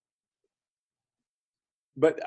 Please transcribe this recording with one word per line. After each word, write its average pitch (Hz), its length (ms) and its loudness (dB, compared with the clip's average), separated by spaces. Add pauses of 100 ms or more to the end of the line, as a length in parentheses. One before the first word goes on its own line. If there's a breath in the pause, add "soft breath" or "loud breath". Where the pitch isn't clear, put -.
(2000)
but, 147 300 0